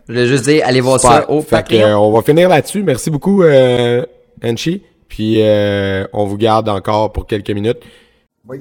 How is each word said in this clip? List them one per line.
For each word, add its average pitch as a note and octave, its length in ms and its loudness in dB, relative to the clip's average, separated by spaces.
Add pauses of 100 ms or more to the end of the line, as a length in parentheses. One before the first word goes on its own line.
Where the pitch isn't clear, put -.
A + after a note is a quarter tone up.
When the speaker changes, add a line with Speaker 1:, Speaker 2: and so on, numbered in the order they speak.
Speaker 1:
Je A#2+ 40 -12
voulais A#2+ 140 0
juste B2 180 0
dire, D3+ 200 2
allez B2+ 160 0
voir B2+ 200 2
Speaker 2:
Super. A#2+ 220 4
Speaker 1:
ça - 80 -6
au D3+ 100 -2
Speaker 2:
Fait A2+ 240 -6
que, - 100 -10
Speaker 1:
Patreon. G#2+ 140 4
Speaker 2:
euh, G#2 80 2
on G#2+ 160 2
va A2+ 100 2
finir E3+ 260 2
là-dessus. F3+ 360 0
Merci D3 260 -2
beaucoup, F#3 320 0
euh, B2 640 2 (400)
Anchi. C#3 380 -4 (260)
Puis, A2 340 0
euh, G2+ 720 0
on G#2 120 -2
vous G2+ 140 -6
garde A2 300 0
encore G#2+ 440 -2
pour - 140 -8
quelques G#2 240 -6
minutes. G#2 300 -4 (680)
Speaker 3:
Oui, C3 120 -14